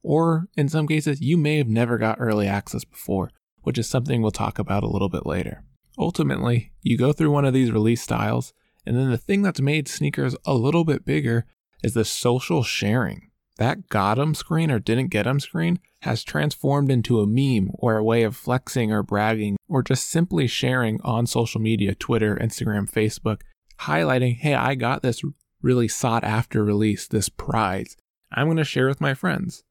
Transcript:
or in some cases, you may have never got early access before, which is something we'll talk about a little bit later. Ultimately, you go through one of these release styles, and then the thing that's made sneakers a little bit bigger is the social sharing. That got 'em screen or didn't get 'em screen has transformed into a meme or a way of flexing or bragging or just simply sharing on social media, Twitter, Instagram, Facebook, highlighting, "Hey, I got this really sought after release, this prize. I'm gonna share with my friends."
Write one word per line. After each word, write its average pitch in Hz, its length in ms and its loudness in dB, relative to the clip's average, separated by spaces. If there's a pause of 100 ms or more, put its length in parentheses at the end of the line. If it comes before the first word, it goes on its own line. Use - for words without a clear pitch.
or 165 380 2 (100)
in 147 120 2
some 156 180 0
cases, 151 340 0
you 160 160 2
may 151 200 2
have 139 100 2
never 117 320 2
got 110 220 0
early 107 260 2
access - 380 -4
before, - 480 -4 (300)
which - 140 -2
is 117 120 -2
something 127 340 0
we'll 110 80 2
talk 107 260 -4
about 101 280 -2
a 110 40 -2
little 101 200 -2
bit - 180 -6
later. - 380 -6 (340)
Ultimately, 135 720 0 (100)
you 123 160 0
go 127 160 2
through 151 200 2
one 143 120 2
of 135 80 2
these 127 200 4
release 113 300 2
styles, 117 500 -2 (340)
and 120 100 0
then 131 140 0
the 113 80 0
thing 196 240 0
that's 185 180 -2
made 143 280 0
sneakers 139 560 -2
a 147 100 0
little 151 300 2
bit 156 200 0
bigger 117 400 0 (380)
is 117 120 -2
the 110 100 2
social 127 580 0
sharing. 104 680 -2 (240)
That 151 320 -2
got 104 280 2
'em 147 200 0
screen 160 340 -2
or 117 80 2
didn't 123 300 0
get 104 180 0
'em 139 140 0
screen 170 400 -2 (220)
has 113 200 -4
transformed 143 680 0
into 120 300 2
a 104 80 2
meme 117 480 2
or 113 220 0
a 107 80 0
way 117 180 4
of 113 140 0
flexing 123 560 -2
or 104 100 0
bragging 104 540 0 (100)
or 131 160 0
just - 260 -2
simply 165 380 0
sharing 127 560 0
on 120 240 0
social 113 340 -2
media, 101 360 0
Twitter, 107 440 0
Instagram, 107 480 -2
Facebook, 107 520 -2 (400)
highlighting, 127 560 0
"Hey, 147 180 0
I 127 220 0
got 123 260 -2
this 123 200 -2 (400)
really 123 260 2
sought 113 340 0
after 107 400 0
release, 104 460 2
this 107 200 0
prize. 107 680 -4 (340)
I'm 139 160 0
gonna 160 160 2
share 131 240 0
with 139 140 -2
my 139 120 0
friends." - 580 -4